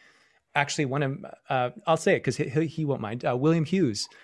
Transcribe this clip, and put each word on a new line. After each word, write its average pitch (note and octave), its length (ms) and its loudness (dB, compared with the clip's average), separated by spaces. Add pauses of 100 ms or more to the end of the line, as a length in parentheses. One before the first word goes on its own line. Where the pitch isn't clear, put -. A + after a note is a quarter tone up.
(560)
Actually, C#3+ 300 0
one C#3 180 0
of, C3+ 220 -4 (240)
uh, B2 220 0 (160)
I'll E3 100 4
say F3 180 4
it A#2+ 60 2
'cause - 160 0
he, - 120 -2
he, D#3 180 0
he D#3 180 -4
won't C3+ 160 -2
mind. A2 240 -6
Uh, B2+ 120 0
William D#3+ 280 4
Hughes, D3 440 0 (140)